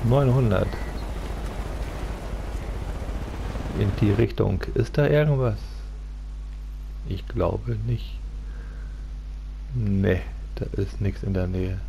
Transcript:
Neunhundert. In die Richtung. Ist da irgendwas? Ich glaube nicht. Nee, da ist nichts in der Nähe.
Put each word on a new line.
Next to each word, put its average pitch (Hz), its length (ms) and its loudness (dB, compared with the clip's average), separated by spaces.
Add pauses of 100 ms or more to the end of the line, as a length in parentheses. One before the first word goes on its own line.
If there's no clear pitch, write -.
Neunhundert. 123 640 6 (3000)
In 101 220 4
die 104 120 8
Richtung. 101 520 4 (100)
Ist - 240 2
da 143 100 6
irgendwas? 143 500 4 (1500)
Ich 92 180 -4
glaube 101 480 0 (100)
nicht. - 300 -2 (1600)
Nee, 98 480 4 (340)
da - 100 -4 (160)
ist - 200 -2
nichts 98 220 -2
in 98 100 0
der 92 140 2
Nähe. 92 300 -2 (120)